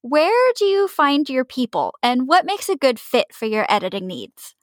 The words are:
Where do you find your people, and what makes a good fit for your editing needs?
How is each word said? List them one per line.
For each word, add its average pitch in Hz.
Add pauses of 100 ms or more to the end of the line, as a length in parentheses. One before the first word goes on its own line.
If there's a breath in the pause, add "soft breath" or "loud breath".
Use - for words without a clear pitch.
Where 359
do 415
you 392
find 285
your 262
people, 240 (100)
and 247
what 349
makes 403
a 381
good 254
fit -
for -
your 214
editing 190
needs? -